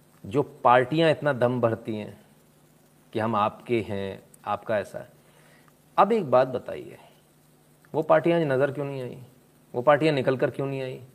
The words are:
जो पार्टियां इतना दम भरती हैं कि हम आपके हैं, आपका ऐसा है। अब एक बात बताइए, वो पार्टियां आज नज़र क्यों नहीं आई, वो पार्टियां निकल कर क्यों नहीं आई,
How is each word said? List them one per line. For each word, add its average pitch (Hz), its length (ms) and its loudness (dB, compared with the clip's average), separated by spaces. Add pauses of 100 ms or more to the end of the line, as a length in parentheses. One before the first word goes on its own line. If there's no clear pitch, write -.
(260)
जो 110 180 -2
पार्टियां 131 680 2
इतना 147 220 -2
दम 123 280 0
भरती 113 340 -2
हैं 104 300 -14 (880)
कि 113 60 -4
हम 113 160 -2
आपके 107 460 -2
हैं, 98 420 -10 (220)
आपका 104 340 -4
ऐसा - 200 -10
है। - 100 -16 (880)
अब 196 140 6
एक 190 200 0
बात 127 160 6
बताइए, 95 500 -10 (960)
वो 147 80 -2
पार्टियां 160 400 2
आज 156 60 0
नज़र 135 240 2
क्यों 139 140 -8
नहीं 139 160 -8
आई, 123 160 -12 (580)
वो 123 60 -4
पार्टियां 147 340 4
निकल 131 220 0
कर 139 120 0
क्यों 139 180 -6
नहीं 135 140 -6
आई, 131 200 -10 (140)